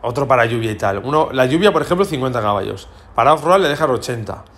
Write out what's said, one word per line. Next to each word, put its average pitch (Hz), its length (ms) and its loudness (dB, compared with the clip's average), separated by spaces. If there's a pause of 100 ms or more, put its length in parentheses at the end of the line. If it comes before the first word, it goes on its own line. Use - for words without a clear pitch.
otro 120 240 -2
para 120 200 4
lluvia 113 260 -2
y - 20 -4
tal. 101 300 -2
Uno, 147 260 0
la 127 160 2
lluvia, 170 260 2
por 156 100 0
ejemplo, 180 220 0
cincuenta 131 380 -4
caballos. 101 460 -2 (260)
Para 127 180 4
off-road 165 280 4
le 165 80 2
dejas 147 200 0
ochenta. 113 560 -4 (140)